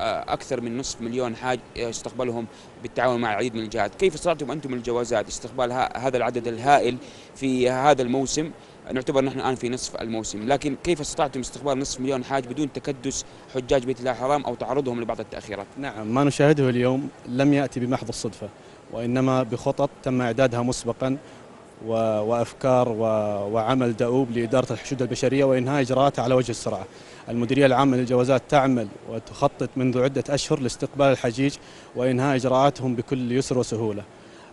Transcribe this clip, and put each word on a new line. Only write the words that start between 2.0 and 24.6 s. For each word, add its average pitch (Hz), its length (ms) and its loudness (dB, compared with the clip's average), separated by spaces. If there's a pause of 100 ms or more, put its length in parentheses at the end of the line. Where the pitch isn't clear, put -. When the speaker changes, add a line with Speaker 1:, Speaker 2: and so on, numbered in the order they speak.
Speaker 1:
بالتعاون 120 380 0
مع 117 120 0
العديد 113 220 -2
من 117 80 -4
الجهات. 104 320 -2
كيف 190 200 2
استطعتم 151 360 -2
أنتم 139 240 -6
الجوازات 117 540 0
استقبال 123 440 -4
ه-، 127 240 0
هذا 127 200 -2
العدد 120 320 -2
الهائل 120 480 2 (400)
في 127 340 2
هذا 131 320 4
الموسم؟ 135 480 -2 (420)
نعتبر 135 320 2
نحن 135 160 -4
الآن 131 140 0
في 120 140 -6
نصف - 280 -6
الموسم، 110 520 -6
لكن 139 260 0 (100)
كيف 170 160 0
استطعتم 143 400 -4
استقبال 127 380 -4
نصف 139 220 -6
مليون 127 240 -2
حاج 135 220 -2
بدون 131 260 -4
تكدس 135 520 -6 (300)
حجاج 131 300 0
بيت 123 160 -4
الله 127 100 -2
الحرام 131 340 0
أو 120 100 -4
تعرضهم 120 460 -2
لبعض 113 200 -4
التأخيرات؟ 101 460 -10 (120)
Speaker 2:
نعم، 110 360 -6
ما 139 100 4
نشاهده 143 440 4
اليوم 127 400 2 (200)
لم 139 260 4
يأتي 135 260 -2
بمحض 123 280 -2
الصدفة، 107 400 -8 (440)
وإنما 131 500 2
بخطط 139 480 -2 (120)
تم 127 200 0
إعدادها 120 400 2
مسبقًا 127 540 -2 (720)
و-، 113 60 -2 (300)
وأفكار 120 640 2
و-، 110 140 -2 (500)
وعمل 117 440 2
دؤوب 123 340 2
لإدارة 120 420 0